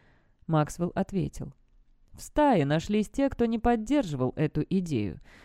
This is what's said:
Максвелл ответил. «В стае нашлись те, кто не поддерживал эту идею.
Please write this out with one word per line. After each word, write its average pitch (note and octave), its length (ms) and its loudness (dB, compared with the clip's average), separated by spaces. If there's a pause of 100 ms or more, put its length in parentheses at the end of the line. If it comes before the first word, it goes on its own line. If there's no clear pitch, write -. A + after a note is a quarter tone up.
(480)
Максвелл D#3+ 480 0
ответил. D3+ 580 -4 (600)
«В - 80 -18
стае C4+ 420 4
нашлись E3+ 440 0
те, C#4 200 0
кто A#3+ 160 -2
не A#3 160 -2
поддерживал A3 760 0
эту D3+ 340 -2
идею. D3+ 520 -2 (240)